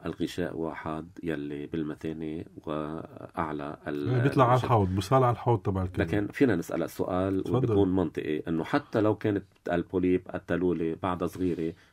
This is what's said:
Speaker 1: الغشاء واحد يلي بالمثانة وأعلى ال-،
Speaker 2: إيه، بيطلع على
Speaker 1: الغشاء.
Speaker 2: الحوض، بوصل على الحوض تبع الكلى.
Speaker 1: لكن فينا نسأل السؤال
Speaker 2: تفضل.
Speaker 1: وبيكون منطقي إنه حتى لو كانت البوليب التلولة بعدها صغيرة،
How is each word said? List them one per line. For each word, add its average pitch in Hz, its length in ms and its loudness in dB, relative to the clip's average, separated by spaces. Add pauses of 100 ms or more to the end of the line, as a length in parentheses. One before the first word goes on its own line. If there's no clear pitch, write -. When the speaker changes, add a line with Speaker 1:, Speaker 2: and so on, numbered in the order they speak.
Speaker 1:
الغشاء 82 520 -4
واحد 80 500 -6 (160)
يلي 73 440 -6
بالمثانة 78 760 -6 (220)
وأعلى 76 1120 -6 (100)
ال-، 73 220 -2
Speaker 2:
إيه، 123 120 2
بيطلع 139 220 4
على 120 100 6
Speaker 1:
الغشاء. 127 120 2
Speaker 2:
الحوض، 98 300 4
بوصل 131 280 4
على 123 100 4
الحوض 113 260 2
تبع 95 240 -2
الكلى. 92 220 0
Speaker 1:
لكن 104 220 0
فينا 123 280 4
نسأل 85 280 -2
السؤال 95 600 0
Speaker 2:
تفضل. - 120 0
Speaker 1:
وبيكون 101 400 4
منطقي 78 520 0
إنه 82 160 0
حتى 131 380 0
لو 107 140 4
كانت 101 280 0 (280)
البوليب 90 500 2 (140)
التلولة 85 680 0
بعدها 90 240 -2
صغيرة، 85 460 -2 (200)